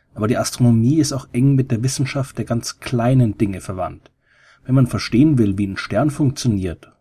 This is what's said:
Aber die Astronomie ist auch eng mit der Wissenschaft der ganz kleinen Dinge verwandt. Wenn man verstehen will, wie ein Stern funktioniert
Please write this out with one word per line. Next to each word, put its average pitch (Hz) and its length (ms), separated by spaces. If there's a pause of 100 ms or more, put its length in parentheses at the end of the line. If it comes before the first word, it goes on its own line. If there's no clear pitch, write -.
(140)
Aber 107 140
die 120 100
Astronomie 120 600
ist 139 140
auch 131 200
eng 135 240
mit 131 160
der 110 100
Wissenschaft 131 560
der 110 60
ganz - 340
kleinen 120 580
Dinge 95 240
verwandt. - 520 (520)
Wenn 127 120
man 135 100
verstehen 127 520
will, 101 200
wie 101 80
ein 95 100
Stern 135 340
funktioniert 113 920